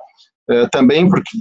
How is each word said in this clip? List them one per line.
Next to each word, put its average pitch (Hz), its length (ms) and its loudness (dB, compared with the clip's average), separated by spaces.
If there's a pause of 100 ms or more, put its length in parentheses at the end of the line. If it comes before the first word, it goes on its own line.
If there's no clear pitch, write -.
(500)
eh, 120 220 0
também, 147 380 2
porque, - 200 -2 (120)